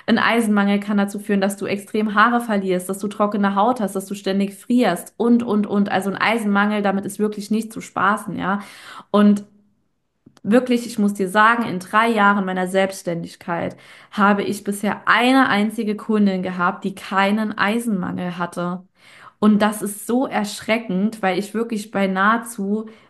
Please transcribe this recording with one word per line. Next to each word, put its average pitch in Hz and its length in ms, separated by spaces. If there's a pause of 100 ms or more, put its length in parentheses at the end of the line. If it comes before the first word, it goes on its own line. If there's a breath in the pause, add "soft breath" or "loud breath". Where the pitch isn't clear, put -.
Ein 233 120
Eisenmangel 208 640
kann 208 180
dazu 202 200
führen, 202 220
dass 202 160
du - 80
extrem 208 500
Haare 240 280
verlierst, 190 480
dass 196 80
du 208 100
trockene 202 460
Haut 233 260
hast, 196 160
dass 190 80
du 202 100
ständig 196 400
frierst 208 640
und, 233 260
und, 208 240
und. 202 240
Also 196 200
ein 190 80
Eisenmangel, 208 640
damit 196 240
ist 196 120
wirklich 208 320
nicht 220 220
zu - 80
spaßen, 196 580
ja. 180 200 (520 loud breath)
Und 208 340 (1000)
wirklich, 240 420
ich - 140
muss 202 160
dir 190 160
sagen, 220 340
in 185 140
drei 214 320
Jahren 202 340
meiner 185 220
Selbstständigkeit 180 1120 (320 loud breath)
habe 202 320
ich - 200
bisher 202 440
eine 247 420
einzige 208 480
Kundin 202 460
gehabt, 185 420
die 196 100
keinen 208 640
Eisenmangel 185 800
hatte. 175 460 (560 loud breath)
Und 208 240
das 214 180
ist - 260
so 240 200
erschreckend, 214 960
weil 185 160
ich 202 160
wirklich 220 360
bei 196 180
nahezu, 208 800 (200 loud breath)